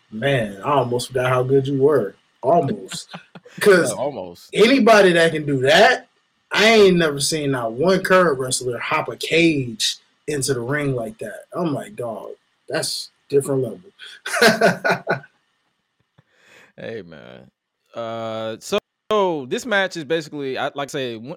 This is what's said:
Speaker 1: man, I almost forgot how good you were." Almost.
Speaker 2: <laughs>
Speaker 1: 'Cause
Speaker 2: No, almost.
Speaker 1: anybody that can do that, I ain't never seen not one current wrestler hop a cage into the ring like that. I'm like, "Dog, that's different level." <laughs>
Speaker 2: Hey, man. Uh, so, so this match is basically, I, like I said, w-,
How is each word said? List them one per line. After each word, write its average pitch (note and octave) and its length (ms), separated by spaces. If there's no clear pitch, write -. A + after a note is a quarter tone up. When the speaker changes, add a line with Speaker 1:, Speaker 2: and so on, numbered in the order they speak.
Speaker 1:
man, A2 520
I C3+ 100
almost B2 360
forgot B2+ 220
how B2+ 140
good C3+ 240
you C#3 120
were." C3+ 360
Almost. B2 800
Speaker 2:
<laughs> - 40
Speaker 1:
'Cause E3 320
Speaker 2:
No, F#2+ 40
almost. G2+ 560
Speaker 1:
anybody G#3 600
that E3 200
can D3+ 140
do C#3+ 160
that, G3+ 460
I G3+ 220
ain't F#3+ 240
never D3 220
seen D3 320
not A#2+ 200
one D#3+ 300
current F3+ 360
wrestler B2+ 400
hop D3+ 300
a - 80
cage D3 800
into C#3+ 260
the B2 80
ring C#3 340
like A2+ 240
that. G#2+ 260
I'm D#3+ 180
like, G#2 240
"Dog, A2+ 360
that's - 420
different C#3 340
level." - 1600
<laughs> - 40
Speaker 2:
Hey, A2+ 240
man. B1+ 500
Uh, A2+ 640
so, - 180
so F3+ 360
this G3 180
match G3 320
is D#3+ 80
basically, C#3+ 540
I, C3+ 160
like C#3+ 160
I - 20
said, C3 220
w-, A#2+ 220